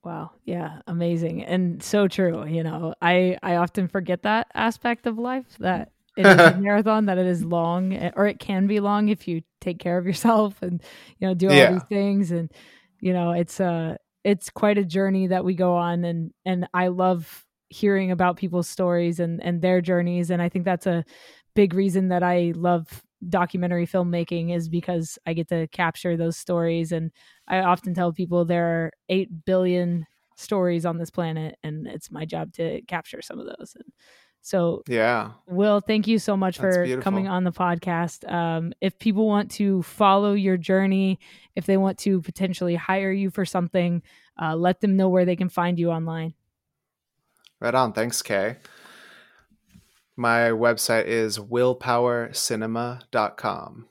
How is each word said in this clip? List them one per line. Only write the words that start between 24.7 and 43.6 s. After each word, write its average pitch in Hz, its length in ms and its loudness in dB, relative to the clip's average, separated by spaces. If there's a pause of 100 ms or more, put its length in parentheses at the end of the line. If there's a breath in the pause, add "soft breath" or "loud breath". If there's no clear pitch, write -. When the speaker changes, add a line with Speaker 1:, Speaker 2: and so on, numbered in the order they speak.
Speaker 1:
I 165 80 -4
get 165 160 -4
to 165 180 -2
capture 170 480 -2
those 165 220 -2
stories. 170 560 -2
And 160 180 -4 (380 soft breath)
I 185 100 0
often 180 340 0
tell 175 200 0
people 175 320 0
there 170 200 0
are 165 260 -2 (180)
eight 185 340 -2
billion 180 640 0 (320)
stories 180 480 -2
on 165 140 -4
this 170 100 -8
planet, 160 520 -6
and 156 240 -10
it's - 240 -14
my 151 140 -12
job 160 300 -10
to 160 300 -6
capture - 380 -10
some - 180 -14
of - 60 -14
those. - 300 -16
And - 160 -20 (540 soft breath)
so, 170 440 -2
Speaker 2:
Yeah. 113 420 2 (160)
Speaker 1:
Will, 202 320 2
thank 214 260 0
you 220 140 2
so 202 160 -2
much 190 220 -2
Speaker 2:
That's 185 180 2
Speaker 1:
for 180 80 2
Speaker 2:
beautiful. 127 200 -2
Speaker 1:
coming 190 260 -2
on 185 160 -2
the 175 80 0
podcast. 175 760 -4
Um, 165 520 -2
if 190 180 -4
people 220 260 2
want 208 260 0
to 196 320 0
follow 202 500 2
your 190 240 2
journey, 190 600 0 (360 loud breath)
if 185 100 -6
they 190 120 2
want 190 220 0
to 190 220 2
potentially 180 540 -4
hire 190 380 -2
you 196 160 0
for 185 160 -2
something, 175 560 0 (400 soft breath)